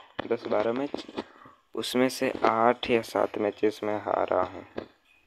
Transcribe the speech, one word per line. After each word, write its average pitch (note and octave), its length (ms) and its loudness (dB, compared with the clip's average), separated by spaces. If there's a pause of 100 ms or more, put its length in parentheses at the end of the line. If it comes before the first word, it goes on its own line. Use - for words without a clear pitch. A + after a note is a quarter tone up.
(280)
दस A2+ 180 -2
बारह A2 260 2
मैच, C#3 320 -4 (720)
उसमें B2+ 340 0
से B2+ 240 -2 (120)
आठ A2+ 460 4
या A#2 120 4
सात G2+ 360 -2
मैचेस G#2+ 440 0
में G#2+ 180 -2
हारा F#2 440 0
हूँ, F#2 200 -10 (640)